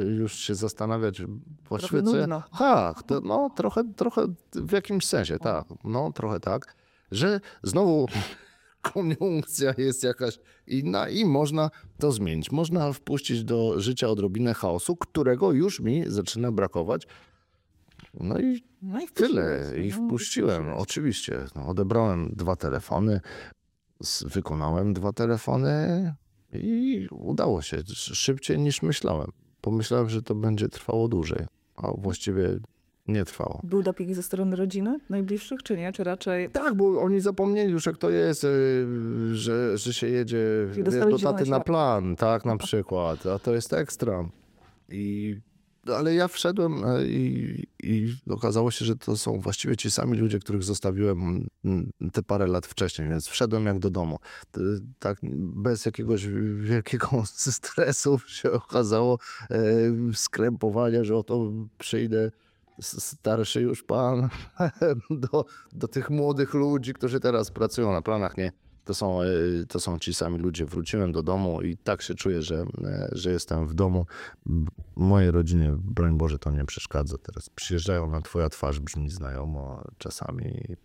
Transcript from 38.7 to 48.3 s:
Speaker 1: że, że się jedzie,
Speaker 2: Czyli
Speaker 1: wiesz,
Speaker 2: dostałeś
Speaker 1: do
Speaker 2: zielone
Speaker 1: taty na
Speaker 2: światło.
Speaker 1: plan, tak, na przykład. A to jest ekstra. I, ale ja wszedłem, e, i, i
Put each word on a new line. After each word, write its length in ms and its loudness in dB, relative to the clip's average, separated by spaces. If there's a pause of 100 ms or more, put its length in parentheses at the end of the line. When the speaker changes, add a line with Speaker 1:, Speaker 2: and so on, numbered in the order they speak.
Speaker 1:
że, 460 2
że 160 -2
się 140 -2
jedzie, 300 2 (320)
Speaker 2:
Czyli 60 -6
Speaker 1:
wiesz, 80 0
Speaker 2:
dostałeś 300 4
Speaker 1:
do 40 2
Speaker 2:
zielone 200 2
Speaker 1:
taty 120 2
na 60 4
Speaker 2:
światło. 80 2 (100)
Speaker 1:
plan, 420 2
tak, 280 2
na 120 2
przykład. 680 -2
A 120 0
to 160 0
jest 180 -2
ekstra. 560 -2 (600)
I, 480 -4 (600)
ale 180 2
ja 140 4
wszedłem, 560 0
e, 220 2
i, 600 -2 (160)
i 320 0 (160)